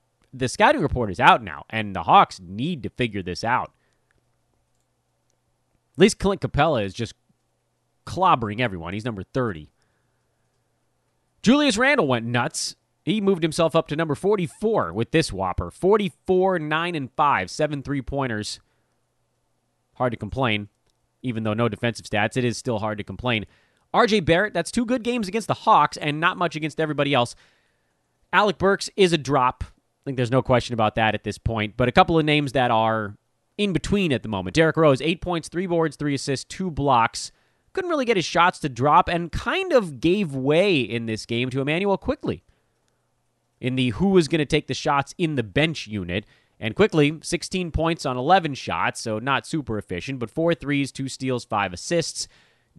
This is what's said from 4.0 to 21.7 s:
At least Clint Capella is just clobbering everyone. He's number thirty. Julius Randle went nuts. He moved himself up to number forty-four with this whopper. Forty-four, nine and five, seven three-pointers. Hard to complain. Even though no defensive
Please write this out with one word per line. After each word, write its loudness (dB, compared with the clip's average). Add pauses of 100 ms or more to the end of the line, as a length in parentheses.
At -2
least 6
Clint 0
Capella 2
is -4
just -8 (920)
clobbering 0
everyone. -4
He's -8
number -6
thirty. -4 (1700)
Julius 4
Randle 2
went 0
nuts. -4 (300)
He -2
moved 2
himself 0
up 2
to -6
number -2
forty-four -2
with -4
this 2
whopper. -4
Forty-four, 2
nine -2
and -6
five, 2
seven -2
three-pointers. -6 (1400)
Hard 0
to -6
complain. -2 (520)
Even -4
though -2
no 2
defensive -4